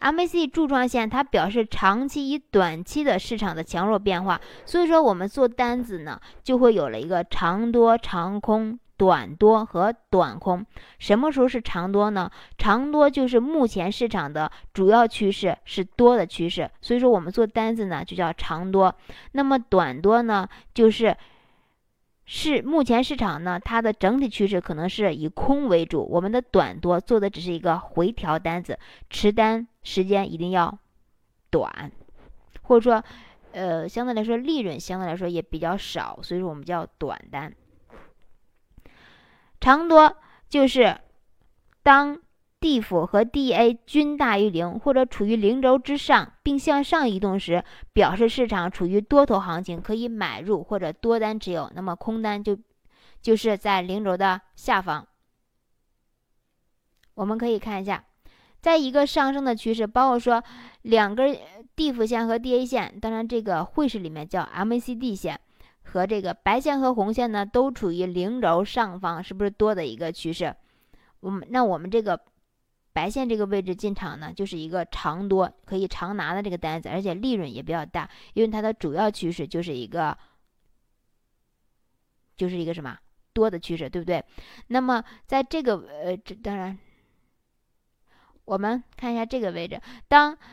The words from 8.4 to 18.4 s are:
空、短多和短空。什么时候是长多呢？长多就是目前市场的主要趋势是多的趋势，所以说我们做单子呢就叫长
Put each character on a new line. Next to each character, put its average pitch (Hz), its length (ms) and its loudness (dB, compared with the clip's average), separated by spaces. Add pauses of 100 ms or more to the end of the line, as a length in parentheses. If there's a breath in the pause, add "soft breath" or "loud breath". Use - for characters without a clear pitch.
空、 220 380 -2 (180)
短 156 380 2
多 214 280 6
和 202 300 0 (160)
短 156 300 2
空。 185 260 -2 (320 loud breath)
什 208 220 2
么 294 120 2
时 269 80 -2
候 254 80 6
是 247 140 -2
长 180 300 -4
多 208 180 2
呢？ 190 220 -4 (260 loud breath)
长 254 340 2
多 294 160 6
就 269 200 2
是 247 120 4
目 277 280 0
前 190 240 -2
市 233 180 -2
场 151 240 -4
的 151 180 -4 (220 loud breath)
主 190 140 2
要 233 200 8
趋 202 240 -2
势 185 320 -2
是 - 200 -6
多 240 340 6
的 175 80 0
趋 170 240 -4
势， - 180 -6 (140)
所 240 160 0
以 - 20 2
说 254 80 4
我 220 120 6
们 160 120 -8
做 226 140 2
单 226 300 -2
子 220 100 -4
呢 170 180 -6
就 180 140 -12
叫 170 160 0
长 180 380 -6